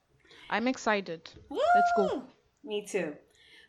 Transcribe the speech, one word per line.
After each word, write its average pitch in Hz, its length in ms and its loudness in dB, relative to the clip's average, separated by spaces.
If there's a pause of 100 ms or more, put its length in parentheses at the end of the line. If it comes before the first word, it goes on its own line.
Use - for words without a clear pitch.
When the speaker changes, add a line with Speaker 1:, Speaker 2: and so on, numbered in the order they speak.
(520)
Speaker 1:
I'm 220 180 0
excited. 202 520 -2 (300)
Let's 698 460 4
go. 440 200 2
Speaker 2:
Uh! 254 60 -8 (400)
Me 208 220 -6
too. 165 280 -4 (560)